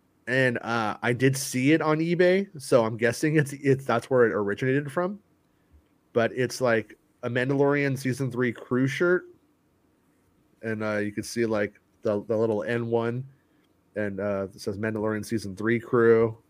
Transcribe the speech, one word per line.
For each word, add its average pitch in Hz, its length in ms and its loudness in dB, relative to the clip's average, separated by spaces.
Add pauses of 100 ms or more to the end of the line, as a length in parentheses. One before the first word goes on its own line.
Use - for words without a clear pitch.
(260)
And, 127 380 2
uh, 113 400 -2
I 120 100 2
did 131 240 2
see 135 360 0
it 160 100 2
on 156 160 2
eBay, 180 480 2 (120)
so 127 260 4
I'm 110 120 -4
guessing 117 380 0
it's, 135 180 2
it's, 135 320 0
that's 117 240 0
where 127 160 6
it 110 80 2
originated 131 580 -2
from. 185 280 -4 (920)
But 113 180 2
it's, 123 300 -4
like, 113 360 0 (240)
a 123 80 -6
Mandalorian 139 720 0
season 127 320 -4
three 120 200 -2
crew 127 360 -2
shirt, 175 380 0 (1400)
and, 110 200 -6
uh, 107 140 -2
you 104 140 -2
can 104 120 -8
see, 117 220 -4
like, 104 280 -2 (280)
the, 104 260 -2
the 113 80 -2
little 107 280 0
N 117 240 -4
one, 117 360 -2 (720)
and, 101 240 -6
uh, 98 320 -2
it 104 80 -20
says 101 200 -8
Mandalorian 110 440 -4
season 98 320 -6
three 113 240 0
crew, 113 560 4 (140)